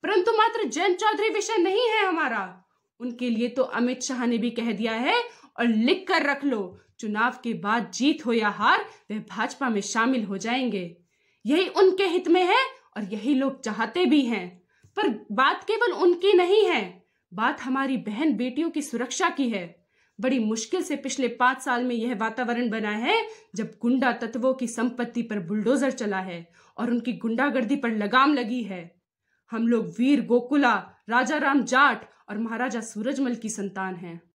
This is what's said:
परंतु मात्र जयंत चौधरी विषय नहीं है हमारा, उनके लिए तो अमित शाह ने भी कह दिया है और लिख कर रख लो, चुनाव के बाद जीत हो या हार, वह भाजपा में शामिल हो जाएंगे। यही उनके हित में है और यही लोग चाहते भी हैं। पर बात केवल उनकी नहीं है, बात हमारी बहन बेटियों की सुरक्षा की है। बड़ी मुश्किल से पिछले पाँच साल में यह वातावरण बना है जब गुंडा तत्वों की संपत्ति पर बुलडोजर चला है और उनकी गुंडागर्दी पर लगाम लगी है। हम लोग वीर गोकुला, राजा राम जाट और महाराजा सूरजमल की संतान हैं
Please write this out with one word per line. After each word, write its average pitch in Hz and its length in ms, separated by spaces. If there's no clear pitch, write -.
परंतु 381 280
मात्र 440 340
जयंत 339 320
चौधरी 427 320
विषय 427 280
नहीं 381 300
है 427 180
हमारा, 233 580
उनके 247 300
लिए 226 200
तो 247 120
अमित 247 400
शाह 247 240
ने 233 120
भी 233 140
कह 233 200
दिया 220 220
है 330 280
और 240 80
लिख 240 420
कर 330 160
रख 277 200
लो, 208 340
चुनाव 226 440
के 233 120
बाद 202 360
जीत 285 340
हो 240 60
या 214 180
हार, 339 340
वह 214 80
भाजपा 226 380
में 214 140
शामिल 233 420
हो 196 140
जाएंगे। 202 580
यही 320 240
उनके 381 380
हित 359 220
में 359 160
है 427 180
और 214 80
यही 208 300
लोग 262 260
चाहते 226 460
भी 294 180
हैं। 208 220
पर 392 120
बात 277 320
केवल 427 300
उनकी 349 380
नहीं 370 320
है, 233 380
बात 233 280
हमारी 269 380
बहन 220 360
बेटियों 254 360
की 311 120
सुरक्षा 247 480
की 285 180
है। 180 280
बड़ी 262 200
मुश्किल 226 440
से 294 140
पिछले 269 340
पाँच 254 300
साल 247 240
में 247 100
यह 233 200
वातावरण 233 560
बना 214 220
है 247 240
जब 196 160
गुंडा 247 320
तत्वों 233 400
की 254 140
संपत्ति 240 540
पर 214 180
बुलडोजर 214 520
चला 202 280
है 170 260
और 240 140
उनकी 240 240
गुंडागर्दी 233 640
पर 247 160
लगाम 247 420
लगी 247 280
है। 190 180
हम 226 180
लोग 226 200
वीर 247 380
गोकुला, 247 480
राजा 247 300
राम 285 260
जाट 254 440
और 208 80
महाराजा 226 440
सूरजमल 247 520
की 226 140
संतान 190 480
हैं 170 240